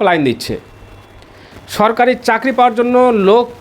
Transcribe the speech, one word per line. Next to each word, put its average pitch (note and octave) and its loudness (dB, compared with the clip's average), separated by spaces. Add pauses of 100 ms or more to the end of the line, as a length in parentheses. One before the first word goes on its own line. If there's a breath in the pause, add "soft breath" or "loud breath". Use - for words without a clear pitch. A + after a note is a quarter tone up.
লাইন F3 0
দিচ্ছে। A#2 -4 (1200 loud breath)
সরকারি A#3 0 (140)
চাকরি A3+ -2
পাওয়ার B3 0
জন্য B3 0 (340)
লোক A#3 4 (160)